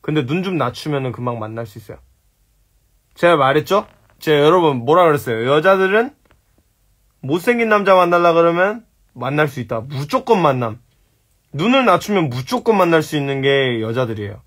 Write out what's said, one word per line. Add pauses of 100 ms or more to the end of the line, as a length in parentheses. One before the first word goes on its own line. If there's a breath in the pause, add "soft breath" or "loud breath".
근데
눈
좀
낮추면은
금방
만날
수
있어요. (1160)
제가
말했죠? (320)
제가,
여러분,
뭐라
그랬어요?
여자들은 (1040)
못생긴
남자
만나려
그러면 (280)
만날
수
있다.
무조건
만남. (720)
눈을
낮추면
무조건
만날
수
있는
게
여자들이에요.